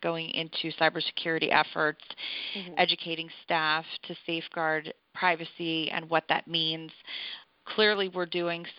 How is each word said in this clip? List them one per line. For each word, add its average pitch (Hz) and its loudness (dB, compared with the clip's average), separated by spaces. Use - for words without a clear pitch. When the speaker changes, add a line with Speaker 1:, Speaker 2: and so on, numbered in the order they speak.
Speaker 1:
going 165 -2
into 160 -4
cybersecurity 160 2
efforts, 156 4
Speaker 2:
Mm-hmm. 180 -8
Speaker 1:
educating 170 2
staff 160 2
to 175 -8
safeguard 160 -2
privacy 165 0
and 165 -4
what 160 4
that - 2
means. 160 -2
Clearly, 208 4
we're 180 0
doing 170 -2
s-, - -12